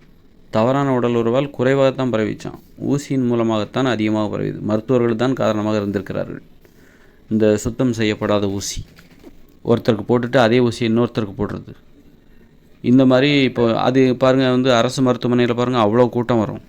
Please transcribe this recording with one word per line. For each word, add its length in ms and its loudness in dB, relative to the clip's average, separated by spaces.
தவறான 420 0
உடல் 200 0
உறவால் 360 0
குறைவாகத்தான் 640 0
பரவிச்சாம், 460 -4
ஊசியின் 480 -2
மூலமாகத்தான் 600 0
அதிகமாக 420 0
பரவியது. 320 -6
மருத்துவர்கள் 600 0
தான் 100 0
காரணமாக 440 -2
இருந்திருக்கிறார்கள் 640 -6
இந்த 260 2
சுத்தம் 360 -2
செய்யப்படாத 580 0
ஊசி. 300 -8
ஒருத்தருக்கு 400 0
போட்டுட்டு 320 0
அதே 220 4
ஊசியை 280 0
இன்னொருத்தருக்கு 500 -2
போடுறது. 360 -8
இந்த 220 4
மாதிரி 360 4
இப்போ 200 0
அது 240 0
பாருங்க, 340 2
வந்து 220 2
அரசு 300 0
மருத்துவமனையில 520 0
பாருங்க, 240 -2
அவ்வளோ 300 4
கூட்டம் 300 -2
வரும். 300 -4